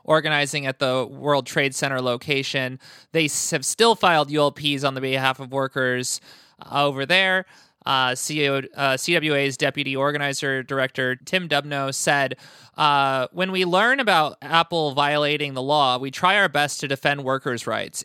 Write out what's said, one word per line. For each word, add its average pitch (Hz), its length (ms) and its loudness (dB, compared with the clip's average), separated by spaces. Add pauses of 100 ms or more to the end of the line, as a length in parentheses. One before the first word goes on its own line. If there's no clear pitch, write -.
organizing 151 600 0
at 135 140 -4
the 131 260 0
World 135 400 0
Trade 139 300 -2
Center 135 260 -2
location, 131 800 -2 (320)
they 160 140 2
s-, - 260 -4
have 143 140 -2
still 226 300 4
filed 156 360 2
U 151 80 0
L 143 140 4
Ps 143 320 -4
on 135 80 0
the 131 80 -6
behalf 131 400 0
of 131 100 -12
workers 127 680 -2 (500)
over 139 340 0
there. 185 420 2 (380)
Uh, 131 280 2
C 151 360 -2
O, 139 120 0 (140)
uh, 135 220 0
C 170 160 -2
W 156 200 2
A's 139 240 0
deputy 139 380 -2
organizer 139 640 -2
director 131 540 -2
Tim 180 320 -4
Dubno 143 460 -2
said, 139 420 0 (420)
uh, 139 540 2
"When 185 220 -2
we 185 100 2
learn 214 380 2
about 170 400 2
Apple 160 500 0
violating 143 600 0
the 127 80 -6
law, 135 360 2
we 135 140 -6
try 185 260 2
our 196 120 2
best 147 320 0
to 143 80 -6
defend 143 340 0
workers' 131 420 -2
rights. 107 400 -6